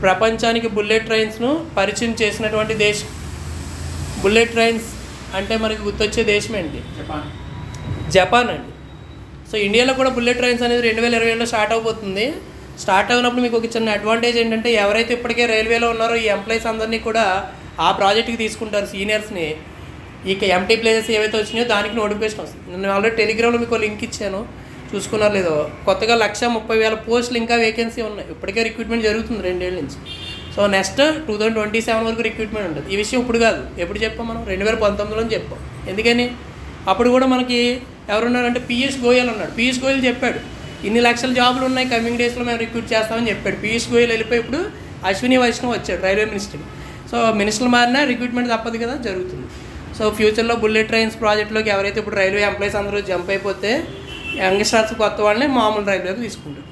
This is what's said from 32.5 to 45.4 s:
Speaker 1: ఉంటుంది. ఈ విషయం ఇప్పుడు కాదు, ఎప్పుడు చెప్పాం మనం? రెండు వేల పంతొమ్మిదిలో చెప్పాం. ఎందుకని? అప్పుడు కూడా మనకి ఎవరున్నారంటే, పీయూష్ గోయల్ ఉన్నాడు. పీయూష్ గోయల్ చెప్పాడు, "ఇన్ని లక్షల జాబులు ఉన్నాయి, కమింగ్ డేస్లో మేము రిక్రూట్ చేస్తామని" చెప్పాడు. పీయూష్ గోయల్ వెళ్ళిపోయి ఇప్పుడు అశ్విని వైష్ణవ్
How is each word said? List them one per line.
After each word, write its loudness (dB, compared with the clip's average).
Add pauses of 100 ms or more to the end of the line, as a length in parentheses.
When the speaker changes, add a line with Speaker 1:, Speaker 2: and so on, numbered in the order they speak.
Speaker 1:
ఉంటుంది. -6
ఈ -2
విషయం 0
ఇప్పుడు 0
కాదు, 2 (120)
ఎప్పుడు -4
చెప్పాం -4
మనం? -6
రెండు -2
వేల 2
పంతొమ్మిదిలో 0
చెప్పాం. -6
ఎందుకని? 2 (560)
అప్పుడు 4
కూడా 6
మనకి 2 (280)
ఎవరున్నారంటే, 0
పీయూష్ -2
గోయల్ 4
ఉన్నాడు. -4
పీయూష్ 2
గోయల్ 2
చెప్పాడు, 0 (480)
"ఇన్ని 4
లక్షల 4
జాబులు 4
ఉన్నాయి, 0
కమింగ్ 0
డేస్లో 0
మేము -2
రిక్రూట్ -4
చేస్తామని" 0
చెప్పాడు. -2
పీయూష్ -2
గోయల్ 6
వెళ్ళిపోయి 0
ఇప్పుడు -4 (160)
అశ్విని 4
వైష్ణవ్ 2